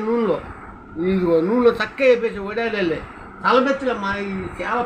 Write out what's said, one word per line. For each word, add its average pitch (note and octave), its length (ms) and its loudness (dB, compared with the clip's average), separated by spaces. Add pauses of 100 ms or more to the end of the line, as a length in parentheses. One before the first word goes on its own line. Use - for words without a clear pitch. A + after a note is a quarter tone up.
నూనెలో. A3 320 2 (600)
ఇదిగో F3+ 360 2 (120)
నూనెలో A#3 340 4
చక్క G#3+ 180 -6 (100)
వేపేసి G#3+ 300 2 (100)
వడియాలే G#3 500 -2 (440)
తలబెత్తులమ్మా. B3 680 2 (140)
ఈ G3 80 -6 (260)
చాలా G#3+ 280 -2